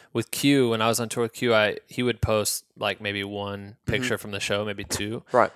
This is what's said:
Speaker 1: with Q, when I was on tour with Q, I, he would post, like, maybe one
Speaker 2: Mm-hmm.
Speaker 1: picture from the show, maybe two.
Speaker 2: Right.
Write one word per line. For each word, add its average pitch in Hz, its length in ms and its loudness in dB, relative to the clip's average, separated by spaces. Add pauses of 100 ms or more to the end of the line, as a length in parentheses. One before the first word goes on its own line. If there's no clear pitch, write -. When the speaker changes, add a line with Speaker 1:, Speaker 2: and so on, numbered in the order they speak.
(120)
Speaker 1:
with 117 180 -4
Q, 139 400 4
when 110 120 0
I 113 60 4
was 113 120 2
on 113 80 -4
tour 120 140 -4
with 113 100 -2
Q, 117 220 2
I, 107 320 4
he - 160 -6
would 117 180 -2
post, 107 440 0 (120)
like, 104 240 -4
maybe 101 240 -4
one 101 520 -8 (100)
Speaker 2:
Mm-hmm. - 60 -4
Speaker 1:
picture 113 260 -2
from 107 140 -10
the 98 80 -6
show, 104 260 -2
maybe 101 180 -8
two. 107 380 -6 (100)
Speaker 2:
Right. 117 220 6